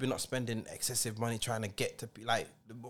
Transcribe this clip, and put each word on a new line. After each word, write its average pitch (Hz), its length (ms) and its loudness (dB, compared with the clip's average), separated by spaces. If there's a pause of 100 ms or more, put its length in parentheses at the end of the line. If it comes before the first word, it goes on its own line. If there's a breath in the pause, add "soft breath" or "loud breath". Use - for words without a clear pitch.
we're 131 80 4
not 127 140 2
spending 117 500 0
excessive 117 460 0
money 117 180 2
trying 113 240 0
to 107 80 0
get - 300 -2
to - 80 -6
be, 107 180 -12
like, 113 240 4 (220)
we 120 200 -10